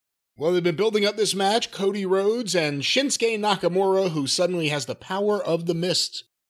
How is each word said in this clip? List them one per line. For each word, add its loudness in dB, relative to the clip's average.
Well, 0
they've 2
been 0
building 2
up 0
this 0
match, 0
Cody -2
Rhodes 0
and 0
Shinsuke 0
Nakamura, 2
who -2
suddenly 0
has -2
the -8
power -2
of -2
the 0
mist. -2